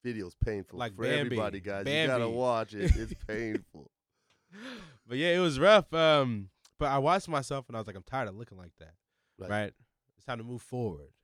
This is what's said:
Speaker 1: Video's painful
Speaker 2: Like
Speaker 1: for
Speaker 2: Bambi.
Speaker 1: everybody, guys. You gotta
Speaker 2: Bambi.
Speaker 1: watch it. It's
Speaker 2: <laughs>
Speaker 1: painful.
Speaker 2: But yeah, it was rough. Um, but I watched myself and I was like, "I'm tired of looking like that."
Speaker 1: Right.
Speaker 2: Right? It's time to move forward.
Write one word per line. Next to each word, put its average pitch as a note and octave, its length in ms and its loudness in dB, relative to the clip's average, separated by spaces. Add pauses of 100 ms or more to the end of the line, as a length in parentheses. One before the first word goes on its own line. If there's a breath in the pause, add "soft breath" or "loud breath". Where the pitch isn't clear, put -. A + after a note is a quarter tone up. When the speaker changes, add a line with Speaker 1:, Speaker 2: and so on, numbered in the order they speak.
Speaker 1:
Video's A2 320 -6
painful G#2 440 -4
Speaker 2:
Like A#2 180 -8
Speaker 1:
for A2 60 -8
Speaker 2:
Bambi. C#3 180 0
Speaker 1:
everybody, A2 400 -4
guys. G2 260 -6
You D3+ 200 0
gotta A#2 180 0
Speaker 2:
Bambi. A#2 120 -4
Speaker 1:
watch A#2 380 0
it. A#2 220 4
It's A2+ 240 -6
Speaker 2:
<laughs> - 80 -14
Speaker 1:
painful. A2 640 -6 (1160 loud breath)
Speaker 2:
But A#2+ 120 -4
yeah, E3+ 180 2
it F3+ 40 4
was D3+ 200 2
rough. G3 320 8
Um, C#3 560 4 (300)
but D3 120 0
I C#3 80 2
watched E3+ 300 2
myself C#3 400 -4
and A#2+ 80 -10
I A2 40 -4
was G#2 60 -8
like, F#2+ 100 -12
"I'm F#2+ 60 -14
tired C3 260 -4
of F#2+ 60 -12
looking G#2+ 240 -16
like F2 200 -20
that." D#2+ 160 -20 (440)
Speaker 1:
Right. F#2+ 120 -8
Speaker 2:
Right? G#2 220 -2 (440)
It's - 80 -20
time B2 140 -6
to A2+ 60 -10
move A#2+ 180 -10
forward. F2+ 480 -6 (140)